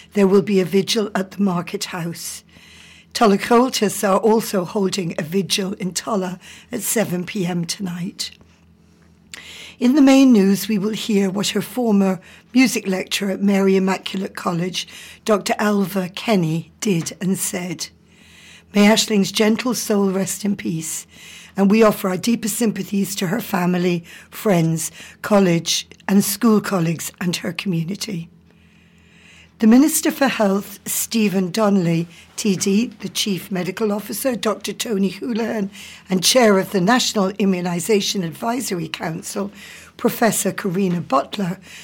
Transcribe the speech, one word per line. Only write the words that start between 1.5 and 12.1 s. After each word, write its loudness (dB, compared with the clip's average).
House. -10
Tulla 4
Comhaltas 2
are 2
also 2
holding -2
a -4
vigil -4
in -8
Tulla -4
at -8
seven -2
P -4
M -2
tonight. -8
In 4
the 6
main 8
news, 4
we 0
will -2
hear 0
what -4
her -2
former 2